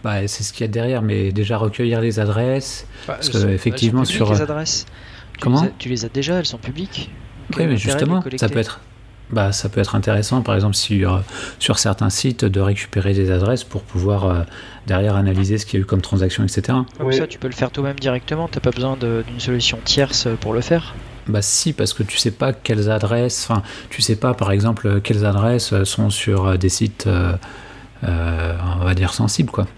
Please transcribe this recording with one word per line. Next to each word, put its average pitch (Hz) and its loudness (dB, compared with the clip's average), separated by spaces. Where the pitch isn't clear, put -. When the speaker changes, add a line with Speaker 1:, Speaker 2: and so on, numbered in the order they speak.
Speaker 1:
Bah, 104 0
c'est 101 -6
ce - -6
qu'il 120 -4
y 110 -2
a 107 -4
derrière, 117 0
mais 101 0
déjà 107 0
recueillir 113 0
les 113 0
adresses, 120 0
Speaker 2:
Bah, - -6
Speaker 1:
parce - -6
Speaker 2:
elles - 0
Speaker 1:
que 110 2
Speaker 2:
sont, 101 4
elles - 4
sont 98 4
Speaker 1:
effectivement, 117 2
Speaker 2:
publiques, - 0
Speaker 1:
sur 104 2
Speaker 2:
les 107 4
adresses. 151 -4
Tu - -16
Speaker 1:
Comment ? 135 4
Speaker 2:
les 185 2
as, - -4
tu - -10
les 117 -2
as 117 -6
déjà, 139 -2
elles 175 -2
sont 123 -6
publiques. 151 -10
Speaker 1:
Oui, - -4
Speaker 2:
Quel - -
Speaker 1:
mais - -
Speaker 2:
intérêt 165 2
de 151 2
les 120 4
Speaker 1:
justement, 139 2
ça 175 0
Speaker 2:
collecter ? 127 -2
Speaker 1:
peut 113 2
être, - -4
bah, 101 2
ça - -2
peut 104 -2
être 101 0
intéressant, 107 2
par 104 0
exemple, 101 4
sur, 92 2
sur - 2
certains 101 2
sites, 123 -2
de 98 2
récupérer 101 0
des 95 2
adresses 101 2
pour - -8
pouvoir, 98 0
euh, 87 4
derrière 98 2
analyser 98 2
ce 101 -6
qu'il 98 0
y - 0
a - -
eu 95 -2
comme 95 2
transaction, 95 0
et 98 2
cetera. 127 0
Speaker 2:
Comme 131 -2
Speaker 3:
Oui. 131 2
Speaker 2:
ça, 147 2
tu - -14
peux 131 -6
le 123 -6
faire 127 -2
toi-même 139 -4
directement, 135 -2
t'as 135 -6
pas 127 2
besoin 127 -2
de, 113 0
d'une 120 -10
solution 120 0
tierce - 0
pour 104 -2
le 151 2
faire. 165 0
Speaker 1:
Bah 107 2
si, - 0
parce 104 0
que - -2
tu - -2
sais 117 2
pas 131 0
quelles 107 0
adresses, 117 0
enfin, 110 2
tu - -4
sais 113 2
pas, 123 2
par 98 2
exemple, 101 2
quelles 104 2
adresses, 107 2
euh, 98 4
sont 107 2
sur, 98 2
euh, 92 4
des 92 2
sites, - -2
euh, 90 2
euh, 85 0
on - 0
va 90 2
dire 92 2
sensibles, 110 2
quoi. 101 0